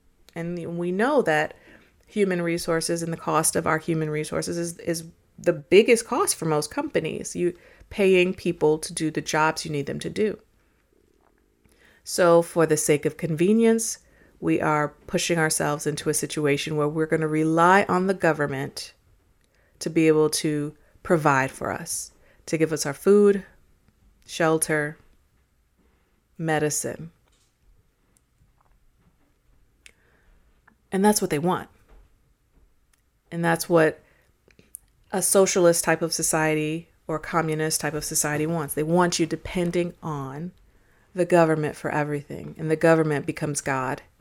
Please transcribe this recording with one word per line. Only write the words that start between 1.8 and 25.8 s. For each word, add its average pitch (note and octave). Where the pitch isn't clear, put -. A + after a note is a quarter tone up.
human F#3+
resources E3+
and E3
the E3
cost D#3+
of E3
our D#3
human D#3
resources D#3+
is, E3+
is E3
the F3
biggest G#3+
cost F4
for -
most D3+
companies, -
you F3
paying F#3+
people D#3
to D#3
do D#3+
the D#3
jobs D#3
you D#3+
need C#3+
them D3
to -
do. G3
So E3+
for E3+
the D#3
sake D3
of D3
convenience, A3
we E3
are D3+
pushing E3+
ourselves D#3
into D3+
a -
situation D3
where D3
we're D#3
gonna D#3+
rely D#3+
on F#3
the G3
government D3
to -
be D#3+
able D#3
to D3+
provide D3
for -
us, -
to -
give D#3
us D3+
our C#3+
food, G3+
shelter, D#3